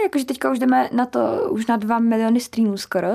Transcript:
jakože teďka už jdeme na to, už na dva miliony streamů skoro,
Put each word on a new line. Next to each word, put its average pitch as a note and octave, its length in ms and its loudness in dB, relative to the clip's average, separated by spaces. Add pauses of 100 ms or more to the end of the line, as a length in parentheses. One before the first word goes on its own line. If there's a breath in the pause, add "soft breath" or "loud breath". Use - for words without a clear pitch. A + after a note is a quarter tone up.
jakože C#4+ 220 -2
teďka C4+ 260 -2
už B3+ 80 -2
jdeme B3+ 320 2
na A#3+ 140 0
to, A#3+ 440 -2
už A3 160 -2
na A#3 120 0
dva A3 220 0
miliony A3+ 400 2
streamů A3 380 -2
skoro, F#3 380 -4